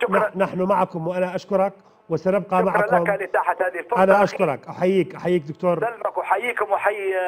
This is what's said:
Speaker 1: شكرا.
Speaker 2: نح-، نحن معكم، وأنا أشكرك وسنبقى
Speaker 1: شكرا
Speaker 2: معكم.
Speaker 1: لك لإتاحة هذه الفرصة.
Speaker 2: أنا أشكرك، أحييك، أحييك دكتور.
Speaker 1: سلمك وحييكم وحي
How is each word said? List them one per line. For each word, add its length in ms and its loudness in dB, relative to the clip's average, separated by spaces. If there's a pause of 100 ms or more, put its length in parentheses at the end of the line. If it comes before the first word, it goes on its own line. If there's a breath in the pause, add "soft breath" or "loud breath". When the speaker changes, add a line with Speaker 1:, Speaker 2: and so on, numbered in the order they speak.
Speaker 1:
شكرا. 160 2
Speaker 2:
نح-، 180 -4
نحن 260 -2
معكم، 460 -2
وأنا 260 -4
أشكرك 380 -2 (360 soft breath)
وسنبقى 520 -2
Speaker 1:
شكرا 20 2
Speaker 2:
معكم. 340 4
Speaker 1:
لك 240 2
لإتاحة 400 0
هذه 180 -2
الفرصة. 240 2
Speaker 2:
أنا 200 6
أشكرك، 460 -2
أحييك، 460 0
أحييك 280 -2
دكتور. 380 -2
Speaker 1:
سلمك 380 -4
وحييكم 540 -2
وحي 220 0 (340)